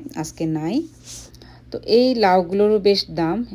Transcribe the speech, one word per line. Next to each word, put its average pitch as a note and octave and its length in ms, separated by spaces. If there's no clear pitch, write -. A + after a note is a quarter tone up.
আজকে D#3+ 300
নাই। D#3+ 360
তো - 160
এই B3 280
লাউগুলোরও G3 640
বেশ G3 320
দাম, E3+ 440